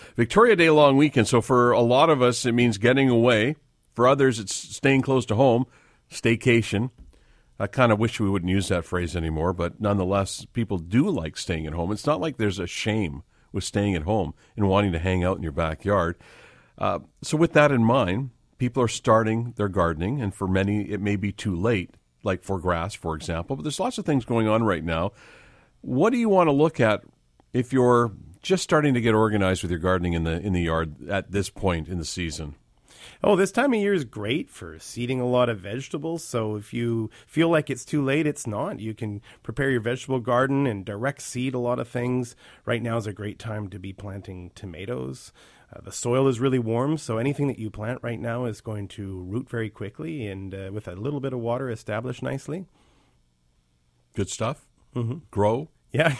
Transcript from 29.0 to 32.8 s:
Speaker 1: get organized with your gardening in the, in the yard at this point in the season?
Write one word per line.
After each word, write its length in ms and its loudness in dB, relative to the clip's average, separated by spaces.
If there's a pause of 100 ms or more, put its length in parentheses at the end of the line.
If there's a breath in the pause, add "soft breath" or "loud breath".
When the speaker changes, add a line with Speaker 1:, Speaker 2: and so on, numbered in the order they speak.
Speaker 1:
get 160 4
organized 460 2
with 100 -2
your 80 -4
gardening 320 2
in 100 0
the, 180 0
in 120 -2
the 100 2
yard 480 -2
at 220 -4
this 180 -2
point 380 -2
in 100 -6
the 60 -6
season? 500 -8 (680 loud breath)